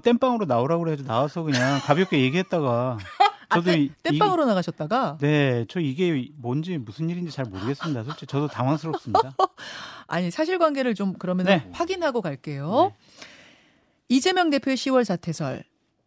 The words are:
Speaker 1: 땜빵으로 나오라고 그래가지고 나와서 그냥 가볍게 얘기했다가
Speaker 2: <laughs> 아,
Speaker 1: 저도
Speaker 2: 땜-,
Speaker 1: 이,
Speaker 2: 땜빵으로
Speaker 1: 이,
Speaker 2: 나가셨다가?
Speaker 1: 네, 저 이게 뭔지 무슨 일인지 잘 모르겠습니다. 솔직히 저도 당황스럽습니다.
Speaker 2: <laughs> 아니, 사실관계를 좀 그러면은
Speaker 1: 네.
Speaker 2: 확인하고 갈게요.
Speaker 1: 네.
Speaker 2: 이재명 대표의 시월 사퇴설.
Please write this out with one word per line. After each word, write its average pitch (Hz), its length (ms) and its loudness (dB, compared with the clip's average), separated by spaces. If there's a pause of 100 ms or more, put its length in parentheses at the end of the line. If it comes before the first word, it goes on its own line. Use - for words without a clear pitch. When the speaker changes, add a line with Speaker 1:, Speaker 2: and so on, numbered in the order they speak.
Speaker 1:
땜빵으로 240 420 2
나오라고 143 380 2
그래가지고 147 240 -4
나와서 139 340 0
그냥 139 400 0
가볍게 165 400 2
얘기했다가 127 800 0
Speaker 2:
<laughs> - 500 0
아, - 60 2
Speaker 1:
저도 175 160 2
Speaker 2:
땜-, 165 100 4
Speaker 1:
이, 139 80 2 (140)
Speaker 2:
땜빵으로 339 400 4
Speaker 1:
이, - 20 4
Speaker 2:
나가셨다가? 185 760 0
Speaker 1:
네, 139 480 4
저 - 120 -6
이게 151 480 0 (100)
뭔지 151 400 -4
무슨 135 320 -6
일인지 175 220 -6
잘 135 140 -6
모르겠습니다. 117 580 -4
솔직히 139 240 -12
저도 143 200 -2
당황스럽습니다. 139 880 -2 (380)
Speaker 2:
<laughs> - 320 -16
아니, 175 240 -2
사실관계를 311 640 0
좀 190 200 -2
그러면은 180 440 0
Speaker 1:
네. - 140 -6
Speaker 2:
확인하고 339 500 -2
갈게요. 160 680 -2
Speaker 1:
네. - 40 -18 (1120)
Speaker 2:
이재명 339 420 2
대표의 269 260 0
시월 254 260 2
사퇴설. 165 600 -6 (440)